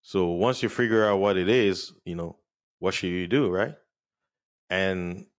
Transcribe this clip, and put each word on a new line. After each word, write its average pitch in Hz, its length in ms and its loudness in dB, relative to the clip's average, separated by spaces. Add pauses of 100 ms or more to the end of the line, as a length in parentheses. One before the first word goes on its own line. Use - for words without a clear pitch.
So 90 300 0
once 113 320 0
you 113 60 -2
figure 110 360 2
out 101 120 4
what 98 200 2
it 92 120 0
is, 104 440 2 (120)
you 87 100 -8
know, 85 220 -10 (420)
what 92 140 -2
should - 160 -4
you 90 180 -4
do, 120 220 2
right? 110 260 -2 (960)
And 92 560 -2 (140)